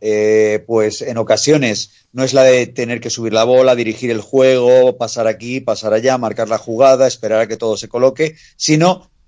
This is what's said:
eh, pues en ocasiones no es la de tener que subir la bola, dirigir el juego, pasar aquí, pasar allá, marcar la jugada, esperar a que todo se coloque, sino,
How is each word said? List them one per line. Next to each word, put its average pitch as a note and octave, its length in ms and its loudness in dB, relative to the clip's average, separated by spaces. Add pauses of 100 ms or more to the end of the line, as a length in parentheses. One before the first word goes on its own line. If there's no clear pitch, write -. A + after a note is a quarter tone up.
eh, G#2+ 640 0
pues G#2+ 340 -2
en A#2 160 -8
ocasiones A#2 960 -2
no B2+ 100 -6
es C3 120 -2
la C3+ 80 4
de B2+ 240 4
tener A#2+ 340 -8
que A#2 80 -12
subir A2+ 240 -6
la A2 120 2
bola, B2+ 300 4
dirigir A#2+ 360 -4
el A2 100 -4
juego, B2+ 760 2
pasar A2+ 280 -4
aquí, A#2 340 -6
pasar A2 340 -4
allá, B2+ 240 0
marcar A2 320 -6
la A2 80 -2
jugada, C3 480 2
esperar A2 340 -2
a A#2 60 -2
que G#2+ 100 -8
todo A2 220 -4
se A2 100 -14
coloque, C3 460 -2 (220)
sino, E3 540 0 (180)